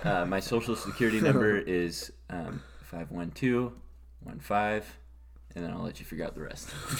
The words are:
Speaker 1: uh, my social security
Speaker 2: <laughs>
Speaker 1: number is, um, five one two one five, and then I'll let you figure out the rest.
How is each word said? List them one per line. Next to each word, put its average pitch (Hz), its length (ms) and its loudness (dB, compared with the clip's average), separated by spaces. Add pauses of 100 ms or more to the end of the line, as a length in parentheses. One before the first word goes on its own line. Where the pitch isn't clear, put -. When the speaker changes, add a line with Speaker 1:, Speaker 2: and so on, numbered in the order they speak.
Speaker 1:
uh, 92 220 4
my 95 160 2
social 113 340 0
security 107 460 2
Speaker 2:
<laughs> 151 80 6
Speaker 1:
number 107 280 6
is, 87 540 0 (180)
um, 87 320 -6 (200)
five 85 300 -10
one 85 200 -4
two 123 400 2 (520)
one - 160 -12
five, 104 580 0 (580)
and 87 80 -6
then 85 80 -4
I'll 90 120 -6
let 87 180 -6
you - 40 -14
figure 82 200 -6
out - 100 -6
the 76 60 -8
rest. - 260 -10 (320)